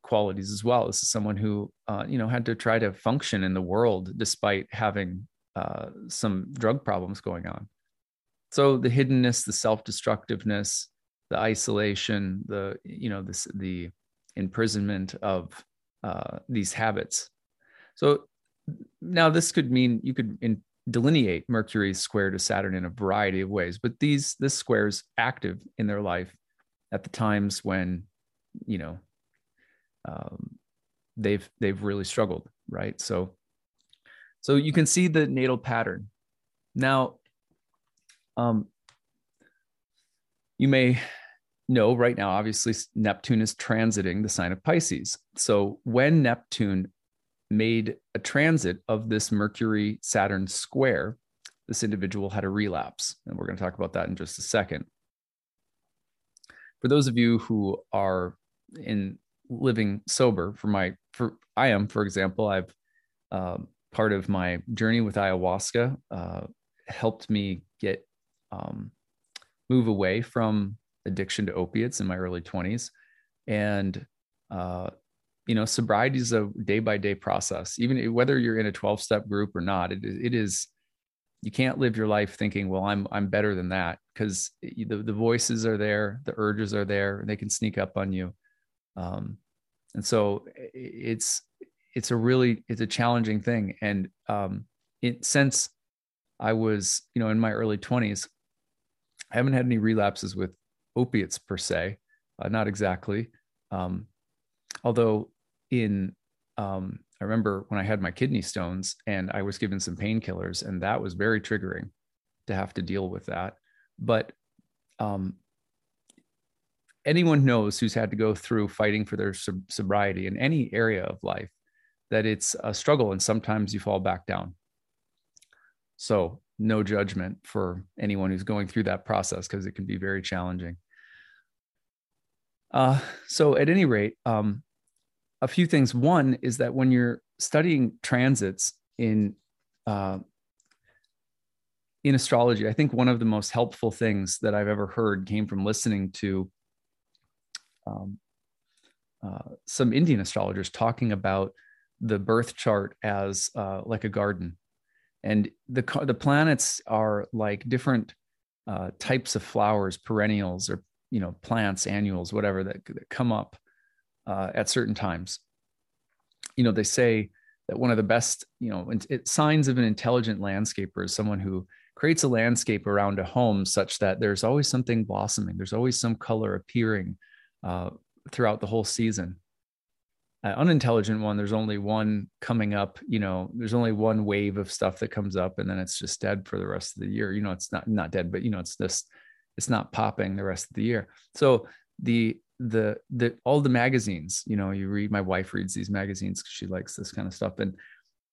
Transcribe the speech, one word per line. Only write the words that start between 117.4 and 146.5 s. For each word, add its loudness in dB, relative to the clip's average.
knows 4
who's 2
had 0
to -6
go 2
through 0
fighting 0
for -8
their -2
sob-, -8
sobriety 0
in -6
any 0
area 2
of -6
life -4
that 2
it's 0
a -2
struggle, 2
and -2
sometimes 0
you -2
fall 0
back -2
down. -6
So 0
no 2
judgment -2
for -6
anyone 0
who's -2
going -2
through 0
that -2
process, -2
'cause -6
it -8
can -8
be -4
very -4
challenging. -6
Uh, 6
so 6
at 4
any 6
rate, 2
um, 0
a 0
few 4
things. 4
One 4
is -2
that 0
when 4
you're 2
studying 2
transits 2
in, 2
uh, -2
in 6
astrology, 4
I 0
think 2
one 4
of 4
the 2
most 2
helpful 0
things -2
that 2
I've 0
ever 0
heard 0
came -2
from -2
listening 0
to, -2